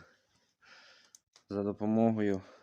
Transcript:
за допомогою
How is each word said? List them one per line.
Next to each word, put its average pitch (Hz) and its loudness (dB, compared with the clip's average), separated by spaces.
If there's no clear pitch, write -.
за 101 -4
допомогою 107 0